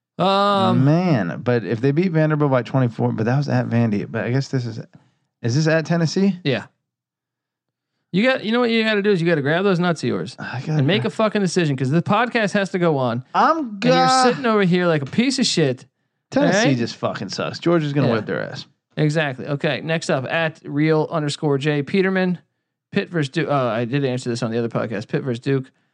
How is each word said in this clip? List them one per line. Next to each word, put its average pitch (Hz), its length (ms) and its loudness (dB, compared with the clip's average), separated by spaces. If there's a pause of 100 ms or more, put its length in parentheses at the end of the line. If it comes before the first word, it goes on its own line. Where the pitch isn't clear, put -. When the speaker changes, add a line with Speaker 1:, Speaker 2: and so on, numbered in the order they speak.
(180)
Speaker 1:
Um, 190 680 2
Speaker 2:
Man, 143 560 2
but 120 220 0
if 107 180 -2
they 139 100 2
beat 175 200 0
Vanderbilt 151 380 2
by 127 120 2
twenty-four, 123 500 0
but 110 140 -2
that 123 100 2
was 143 140 -2
at 120 180 0
Vandy. 113 420 0
But 110 140 -4
I 113 60 -4
guess 135 180 -2
this 127 160 -4
is, 113 160 -10 (640)
is 117 120 -2
this 156 120 2
at 160 180 2
Tennessee? 175 580 0
Speaker 1:
Yeah. 117 240 -2 (1500)
You 180 100 2
got, 262 220 2
you 214 80 -2
know 240 80 2
what 240 100 2
you 226 120 2
gotta 214 200 0
do 208 80 2
is 190 100 2
you 165 80 0
gotta 160 140 2
grab 156 220 0
those 196 140 2
nuts 175 240 0
of 127 60 -2
yours 101 300 -4
Speaker 2:
I - 220 -8
gotta 156 180 -2
Speaker 1:
and 135 80 4
make 165 160 2
Speaker 2:
gra- - 60 -2
Speaker 1:
a - 20 -4
fucking 214 320 0
decision, 165 340 0
'cause 131 140 -2
the 165 120 2
podcast 220 520 0
has 196 160 0
to 190 80 -4
go 170 180 2
on. 123 280 -2 (100)
Speaker 2:
I'm 262 240 4
Speaker 1:
And 214 260 -8
you're 254 100 4 (120)
Speaker 2:
go- 262 180 4
Speaker 1:
sitting 254 220 2
over 214 160 2
here 180 240 2
like 156 160 2
a 135 40 -8
piece 254 320 0
of 247 60 2
shit. 120 400 0 (460)
Speaker 2:
Tennessee 254 300 2
Speaker 1:
All 226 60 2
right? 135 120 2
Speaker 2:
just 117 180 -4
fucking 104 320 -6
sucks. 85 300 -6
Georgia's 160 340 0
gonna 147 140 2
Speaker 1:
Yeah. 117 80 2
Speaker 2:
whip 107 120 -4
their 76 160 -4
ass. - 240 -12 (300)
Speaker 1:
Exactly. 147 500 -2
Okay. 143 360 -4
Next 160 260 -4
up, 139 160 0
at 160 400 -4
real 151 460 0
underscore 147 480 -2
J 147 240 -2
Peterman. 185 560 0 (520)
Pitt - 200 -4
versus 160 180 -2
Duke. 156 220 0
Oh, 135 180 2
I 117 160 -2
did 139 220 -2
answer 127 240 -2
this 117 120 -4
on 117 80 -2
the 113 80 -2
other 117 120 -2
podcast. 113 380 -4
Pitt 156 140 -4
versus 120 180 -4
Duke. 139 300 -2 (240)